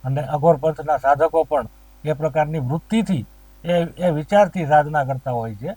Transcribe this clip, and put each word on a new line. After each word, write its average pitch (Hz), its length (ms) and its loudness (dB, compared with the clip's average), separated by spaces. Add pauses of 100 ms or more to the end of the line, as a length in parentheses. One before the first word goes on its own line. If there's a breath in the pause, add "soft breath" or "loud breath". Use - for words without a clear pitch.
અને 135 180 -2
અઘોર 147 340 2
પંથના 147 400 -2
સાધકો 151 480 2
પણ 135 240 -2 (360)
એ 151 80 -2
પ્રકારની 151 460 -2
વૃત્તિથી, 160 680 -2 (380)
એ, 170 80 -2 (120)
એ 175 260 -2
વિચારથી 165 560 2
સાધના 151 380 2
કરતા 131 260 -6
હોય 113 240 -6
છે. 120 220 -12